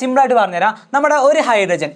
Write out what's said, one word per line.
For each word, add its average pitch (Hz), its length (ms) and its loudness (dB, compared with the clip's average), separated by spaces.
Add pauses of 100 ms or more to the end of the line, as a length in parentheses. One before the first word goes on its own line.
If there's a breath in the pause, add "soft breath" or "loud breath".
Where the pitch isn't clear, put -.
സിമ്പിളായിട്ട് 254 380 0
പറഞ്ഞുതരാം. 190 340 0 (220 loud breath)
നമ്മുടെ 294 220 2 (120)
ഒരു 311 200 2
ഹൈഡ്രജൻ 175 480 0